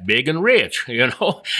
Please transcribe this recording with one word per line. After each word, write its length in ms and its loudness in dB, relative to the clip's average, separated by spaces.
Big 240 0
and 160 -2
Rich," 420 2
<laughs> 20 -18
you 200 2
know? 360 -2